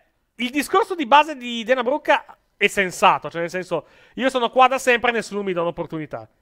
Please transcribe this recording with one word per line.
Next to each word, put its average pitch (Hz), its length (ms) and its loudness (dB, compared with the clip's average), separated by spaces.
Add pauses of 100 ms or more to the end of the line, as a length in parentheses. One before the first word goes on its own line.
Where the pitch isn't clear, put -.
(360)
il 247 140 -6
discorso 359 440 0
di 330 120 -4
base 294 300 4
di 240 280 -8
Dana 254 180 2
Brooke 285 420 0 (320)
è 208 120 2
sensato, 180 600 2
cioè, 165 140 -8
nel 170 80 -6
senso, 175 360 -6 (280)
"Io 254 160 -2
sono 240 180 0
qua 254 200 4
da 262 100 -4
sempre 240 320 0
e 233 40 0
nessuno 202 280 -6
mi 196 100 -4
dà 170 80 -4
un'opportunità." 156 640 -8 (160)